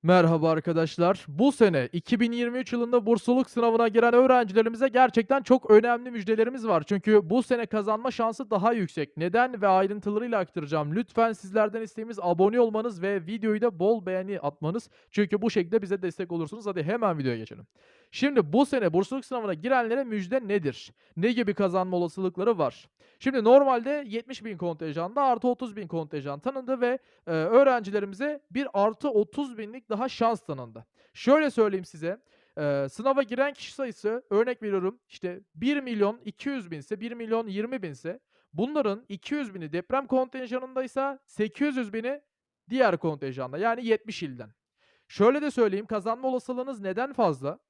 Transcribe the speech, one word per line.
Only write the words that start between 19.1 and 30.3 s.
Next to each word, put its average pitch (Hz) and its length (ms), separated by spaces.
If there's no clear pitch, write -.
sınavına 220 300
girenlere 240 500
müjde 214 440
nedir? 175 440
Ne 214 160
gibi 220 220
kazanma 185 420
olasılıkları 185 640
var? 139 300
Şimdi 262 220
normalde 269 640
yetmiş 226 380
bin 214 120
kontenjanda 165 680
artı 247 260
otuz 240 280
bin 202 120
kontenjan 147 520
tanındı 262 400
ve, 247 180
e, 175 40
öğrencilerimize 214 1120
bir 254 240
artı 214 360
otuz 240 480
binlik 226 320
daha 226 180
şans 226 320